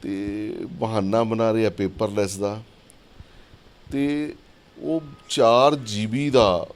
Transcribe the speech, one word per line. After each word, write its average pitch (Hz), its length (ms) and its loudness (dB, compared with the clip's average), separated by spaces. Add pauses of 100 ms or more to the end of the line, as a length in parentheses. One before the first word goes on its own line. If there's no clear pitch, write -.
ਤੇ 101 520 -8 (180)
ਬਹਾਨਾ 110 520 0
ਬਣਾ 113 280 0
ਰਹੇ 110 140 2
ਆ 104 40 4
ਪੇਪਰਲੈੱਸ 98 680 -4
ਦਾ। 104 240 -4 (1300)
ਤੇ 143 440 -4 (460)
ਉਹ 160 200 -4 (280)
ਚਾਰ 127 460 6
ਜੀ 107 300 -6
ਬੀ 135 240 -2
ਦਾ 101 460 4